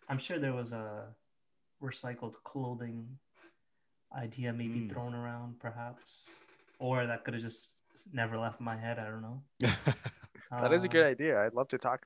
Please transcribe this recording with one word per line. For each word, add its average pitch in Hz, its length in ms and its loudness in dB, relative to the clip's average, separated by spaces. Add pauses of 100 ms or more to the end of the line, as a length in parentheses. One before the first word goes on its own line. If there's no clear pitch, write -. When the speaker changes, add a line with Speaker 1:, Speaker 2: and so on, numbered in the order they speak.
Speaker 1:
I'm 135 80 0
sure 170 220 -4
there 135 160 0
was 120 180 -4
a 107 360 -8 (760)
recycled 123 520 -6 (100)
clothing 120 600 -6 (1120)
idea 120 380 -2
maybe 117 260 -2
Speaker 2:
Mm. 110 100 -4
Speaker 1:
thrown 120 240 -6
around, 120 460 -6
perhaps, 120 680 -10 (480)
or 127 280 2
that 117 180 -2
could 120 100 -4
have 113 80 -2
just - 380 -10 (340)
never 113 240 0
left 113 240 -2
my 113 140 -4
head. 113 220 -4
I 110 120 -6
don't 110 120 -8
know. 123 200 -8 (180)
Speaker 2:
<laughs> 123 100 6 (800)
Speaker 3:
That 123 240 6
is 180 100 6
a 180 40 2
good 165 180 10
Speaker 1:
Uh, - 20 8
Speaker 3:
idea. 131 340 4
I'd 113 120 2
love 131 140 2
to 127 100 0
talk 127 260 0